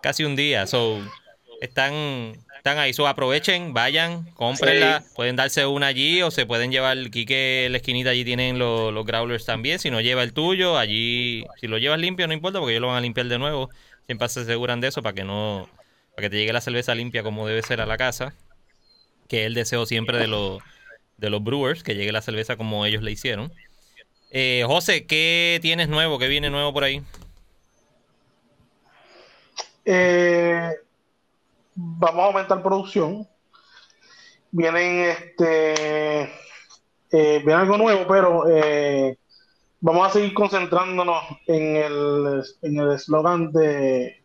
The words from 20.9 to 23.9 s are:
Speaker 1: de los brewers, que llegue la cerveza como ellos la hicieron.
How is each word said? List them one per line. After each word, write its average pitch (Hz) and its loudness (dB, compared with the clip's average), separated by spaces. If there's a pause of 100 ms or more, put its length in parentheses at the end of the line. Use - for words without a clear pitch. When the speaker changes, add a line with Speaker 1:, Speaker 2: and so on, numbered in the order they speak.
Speaker 1:
de 107 -4
los 104 -2
brewers, 139 -2
que 107 -4
llegue 101 -2
la 107 -2
cerveza 110 -4
como 107 -2
ellos 107 0
la 110 -6
hicieron. 117 -6 (800)